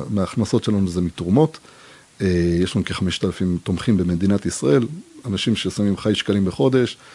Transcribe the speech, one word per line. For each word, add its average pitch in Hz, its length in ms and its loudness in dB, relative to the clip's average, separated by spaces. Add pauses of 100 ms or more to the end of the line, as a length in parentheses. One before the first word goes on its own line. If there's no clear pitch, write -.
(100)
מההכנסות 104 540 0
שלנו 98 240 2
זה 87 120 -2
מתרומות. 92 580 0 (640)
אה, 98 60 0 (360)
יש 92 140 -2
לנו 95 80 0
כחמשת 90 400 -4
אלפים 90 380 -2
תומכים 101 340 0
במדינת 90 500 0
ישראל, 135 360 2 (440)
אנשים 101 300 -2
ששמים 98 400 0
חי 107 180 0
שקלים 101 300 0
בחודש, 127 520 2 (180)